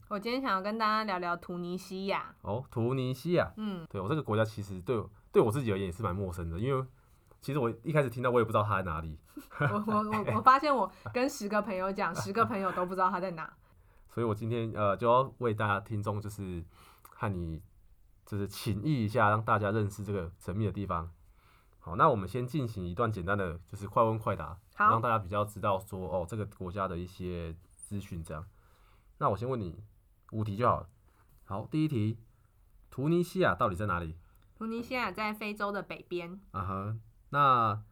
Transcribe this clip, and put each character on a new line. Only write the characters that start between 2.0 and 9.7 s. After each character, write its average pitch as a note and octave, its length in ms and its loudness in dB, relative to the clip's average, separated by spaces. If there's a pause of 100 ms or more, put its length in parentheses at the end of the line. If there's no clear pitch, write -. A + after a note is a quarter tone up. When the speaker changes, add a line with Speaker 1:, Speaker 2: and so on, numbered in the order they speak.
Speaker 1:
亚。 E3 340 -4
Speaker 2:
哦， A2 300 -4
突 - 240 0
尼 B2+ 180 0
西 D#3+ 200 -4
亚。 D#3+ 260 4
Speaker 1:
嗯。 F#3+ 320 -6
Speaker 2:
对， G2 100 -4
我 F#2 80 -2
这 C#3+ 60 0
个 D3+ 80 0
国 G#2+ 120 -2
家 G#2+ 80 4
其 G#2+ 200 -2
实 F#2+ 180 -8
对 A#2 160 0
我， G2+ 140 -4 (200)
对 G3 120 8
我 A2 100 4
自 C#3 100 0
己 A2+ 80 0
而 G2 60 2
言 G2 120 -2
也 F2 40 -4
是 F2+ 100 -8
蛮 F2+ 140 0
陌 F#2+ 160 -4
生 F2 160 -6
的， E2 100 -6
因 C3 160 0
为 C3 80 0 (600)
其 C#3 100 -4
实 D3 60 0
我 A#2 120 2 (120)
一 E3 100 -2
开 D3+ 100 6
始 C3 60 0
听 A#2+ 140 -4
到 B2+ 80 2
我 A#2+ 100 6
也 A2+ 40 6
不 A2+ 60 0
知 G#2+ 40 2
道 G#2+ 80 4
它 G#2 140 2
在 F#2+ 140 0
哪 D#2+ 120 -4
里。 D#2 160 -8 (220)
Speaker 1:
<laughs> - 200 -10
我， G#3 260 0